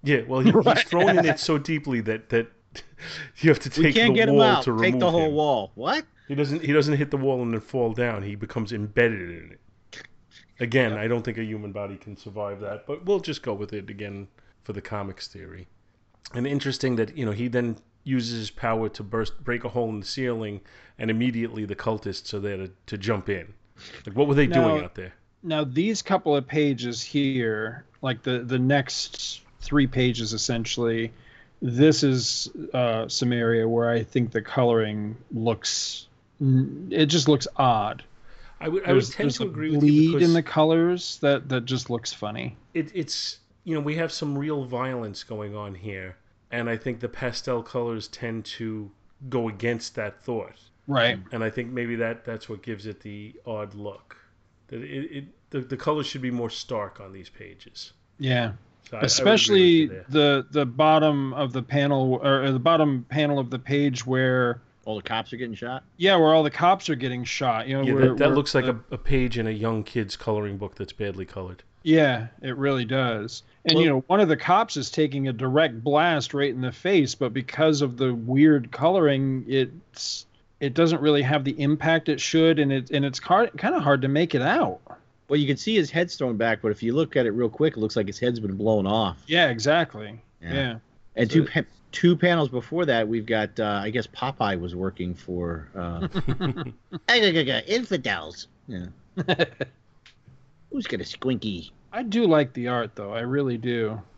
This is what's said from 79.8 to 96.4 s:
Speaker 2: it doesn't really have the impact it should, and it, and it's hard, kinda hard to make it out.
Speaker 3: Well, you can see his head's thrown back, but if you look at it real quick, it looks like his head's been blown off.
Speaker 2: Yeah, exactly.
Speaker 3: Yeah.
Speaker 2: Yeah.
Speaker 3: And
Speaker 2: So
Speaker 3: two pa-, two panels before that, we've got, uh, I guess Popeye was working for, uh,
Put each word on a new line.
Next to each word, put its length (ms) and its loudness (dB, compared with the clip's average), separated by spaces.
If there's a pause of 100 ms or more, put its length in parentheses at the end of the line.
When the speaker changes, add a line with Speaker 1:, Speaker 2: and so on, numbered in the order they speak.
Speaker 2:
it 140 -4
doesn't 280 4
really 200 4
have 220 2
the 180 -4
impact 480 2
it 100 0
should, 400 4
and 140 2
it, 180 -2
and 140 0
it's 140 -4
hard, 380 2
kinda 220 0
hard 220 4
to 60 -2
make 280 2
it 60 2
out. 400 0 (480)
Speaker 3:
Well, 100 2
you 80 2
can 100 0
see 180 -2
his 160 2
head's 240 -2
thrown 220 -2
back, 240 0
but 100 0
if 100 -4
you 120 -2
look 240 -2
at 80 2
it 60 0
real 180 0
quick, 260 0
it 40 -8
looks 180 -2
like 100 -2
his 120 -10
head's 200 -2
been 160 -6
blown 320 2
off. 300 0 (100)
Speaker 2:
Yeah, 220 4
exactly. 720 -2 (200)
Speaker 3:
Yeah. 120 -8
Speaker 2:
Yeah. 220 -2 (420)
Speaker 3:
And 140 2
Speaker 2:
So 80 6
Speaker 3:
two 60 4
pa-, 220 -2 (240)
two 260 4
panels 320 2
before 360 -4
that, 220 2
we've 180 -2
got, 340 -2
uh, 240 -2
I 80 -4
guess 160 -4
Popeye 520 -4
was 160 -8
working 400 -6
for, 600 -8
uh, 320 -6 (1000)